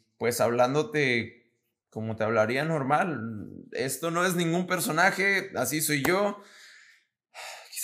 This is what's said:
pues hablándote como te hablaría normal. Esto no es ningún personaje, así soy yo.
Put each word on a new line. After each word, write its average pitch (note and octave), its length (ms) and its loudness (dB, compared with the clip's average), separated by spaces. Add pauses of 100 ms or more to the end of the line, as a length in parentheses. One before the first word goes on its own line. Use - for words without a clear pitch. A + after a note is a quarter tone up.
(160)
pues A#2 240 0
hablándote B2 1120 2 (380)
como A2 260 -6
te A2 80 0
hablaría A2+ 400 2
normal. C#3+ 840 -2 (220)
Esto C3 380 -4
no E3+ 140 2
es F#3 100 2
ningún E3+ 320 0
personaje, F#3 880 0
así D3 260 -2
soy D3 200 0
yo. G3 380 2 (1400)